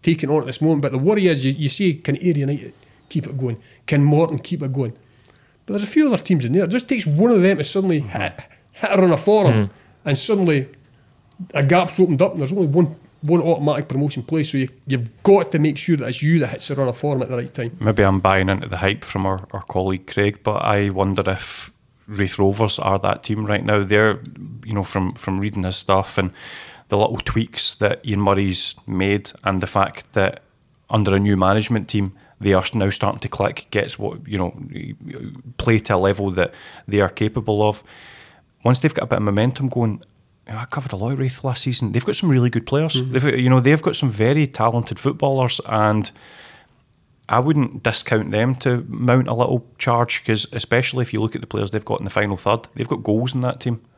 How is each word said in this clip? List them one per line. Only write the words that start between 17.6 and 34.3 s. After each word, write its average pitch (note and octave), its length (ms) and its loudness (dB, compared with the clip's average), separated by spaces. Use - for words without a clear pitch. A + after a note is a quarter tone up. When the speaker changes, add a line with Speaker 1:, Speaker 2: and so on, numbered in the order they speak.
Speaker 2:
Maybe G#2 240 4
I'm G2 160 4
buying F#2+ 300 2
into F#2+ 180 -2
the G2 100 -8
hype G2 280 -2
from F#2+ 200 -4
our, F#2+ 260 -4
our G#2 120 -10
colleague F#2+ 480 -4
Craig, G2+ 320 0
but G#2+ 220 -2
I G2+ 240 2
wonder G2 380 0
if - 440 -6
Raith G2 320 -2
Rovers G2+ 400 2
are G2 200 0
that G2 240 -2
team G#2+ 220 -4
right G#2 180 -2
now. G#2+ 200 2
They're, G#2 360 2
you A2+ 80 -8
know, G2+ 100 -2
from, F#2 300 -4
from F#2+ 260 -6
reading G2+ 240 -4
his F#2 140 -4
stuff - 400 0
and F#2 140 -2
the G2+ 80 2
little - 200 2
tweaks - 580 -4
that - 300 -2
Ian G2+ 140 -2
Murray's G2 560 0
made, G2+ 460 -2
and F#2+ 160 0
the G2 60 -6
fact - 460 -4
that F#2+ 300 -2
under G2+ 260 2
a G2 40 4
new G2+ 180 2
management G#2 500 0
team, G2 240 -2
they G2+ 120 2
are F#2 100 2
now G2 160 0
starting - 320 -4
to - 80 -8
click, - 420 -6
gets - 260 -4
what, G2+ 300 -10
you G#2 100 -6